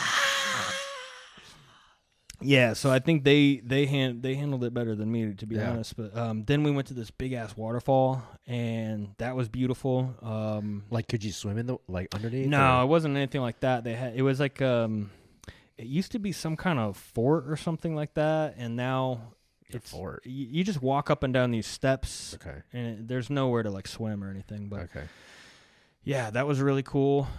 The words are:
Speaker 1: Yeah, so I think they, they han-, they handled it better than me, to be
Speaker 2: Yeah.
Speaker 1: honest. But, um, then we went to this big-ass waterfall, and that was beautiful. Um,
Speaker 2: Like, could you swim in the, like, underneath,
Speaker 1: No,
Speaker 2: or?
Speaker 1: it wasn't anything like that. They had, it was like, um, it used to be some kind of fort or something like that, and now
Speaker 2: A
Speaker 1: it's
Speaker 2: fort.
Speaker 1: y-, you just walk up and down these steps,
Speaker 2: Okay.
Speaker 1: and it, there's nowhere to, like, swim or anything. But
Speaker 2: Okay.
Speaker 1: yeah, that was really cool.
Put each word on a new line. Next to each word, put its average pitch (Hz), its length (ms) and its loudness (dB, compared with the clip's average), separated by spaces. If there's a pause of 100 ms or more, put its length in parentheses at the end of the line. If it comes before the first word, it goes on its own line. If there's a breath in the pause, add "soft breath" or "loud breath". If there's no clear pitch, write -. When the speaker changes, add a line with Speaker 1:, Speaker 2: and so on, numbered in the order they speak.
(2500 loud breath)
Speaker 1:
Yeah, 123 320 6
so 135 180 2
I 131 80 6
think 151 240 4
they, 143 400 8
they 135 220 2
han-, 131 360 0
they 131 140 -2
handled 139 300 -2
it 120 80 -4
better 117 200 -2
than 107 160 -2
me, 113 260 0
to 113 120 -12
be 110 80 -4
Speaker 2:
Yeah. 113 160 0
Speaker 1:
honest. 113 240 -6
But, 107 200 -10
um, 113 280 -2
then 143 200 4
we 147 60 4
went 139 200 0
to 135 40 -10
this 117 160 -8
big-ass 120 460 -6
waterfall, 127 680 2 (240 loud breath)
and 113 760 -4
that 123 180 -4
was 123 100 0
beautiful. 127 760 0
Um, 107 680 -4
Speaker 2:
Like, 113 180 -2
could 110 160 -2
you 104 80 -4
swim 101 260 -4
in 117 80 -2
the, 127 120 -2 (100)
like, 92 260 -6
underneath, 117 340 -2
Speaker 1:
No, 135 340 6
Speaker 2:
or? - 20 4
Speaker 1:
it 131 40 4
wasn't 156 280 4
anything 139 260 0
like 120 200 -4
that. 127 240 2
They 113 100 -2
had, 120 200 -6
it 131 60 0
was 135 200 4
like, 139 200 0
um, 113 500 2 (680 loud breath)
it 113 100 -12
used 156 240 -2
to 247 80 -2
be 202 140 -4
some 160 240 -4
kind 170 200 0
of 107 200 -2
fort 135 520 0
or 156 60 -2
something 160 400 -4
like 151 200 -4
that, 156 420 2
and 117 180 -4
now 127 560 -2 (400)
Speaker 2:
A 131 60 -6
Speaker 1:
it's - 140 -16
Speaker 2:
fort. - 340 -8
Speaker 1:
y-, 123 60 -12
you 135 340 -2
just 175 160 -2
walk 135 280 2
up 147 140 2
and 127 100 2
down 123 180 4
these 113 160 0
steps, - 680 -2
Speaker 2:
Okay. - 260 -12 (120)
Speaker 1:
and 117 260 -8
it, 113 80 -12
there's 127 220 -4
nowhere 131 340 2
to, 104 80 -2
like, 98 160 -8
swim 107 360 -4
or 98 60 -8
anything. 101 380 -10
But 101 140 -8
Speaker 2:
Okay. 80 240 -10 (1000 loud breath)
Speaker 1:
yeah, 127 280 -4
that 131 140 0
was 143 160 0
really 139 220 2
cool. 139 560 2